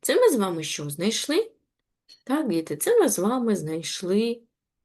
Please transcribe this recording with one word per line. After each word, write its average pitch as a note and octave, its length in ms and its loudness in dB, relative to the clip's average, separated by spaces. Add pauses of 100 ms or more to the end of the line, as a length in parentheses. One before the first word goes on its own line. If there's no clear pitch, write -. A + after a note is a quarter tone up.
Це C#4 140 0
ми B4 140 6
з D4+ 60 2
вами F3+ 280 0
що D3 260 -8
знайшли? A3 600 -2 (720)
Так, C#4 260 -2
діти, D#3+ 280 -2
це A4+ 220 2
ми D#4 100 6
з - 100 -2
вами A3+ 360 0
знайшли F#3 840 -2 (440)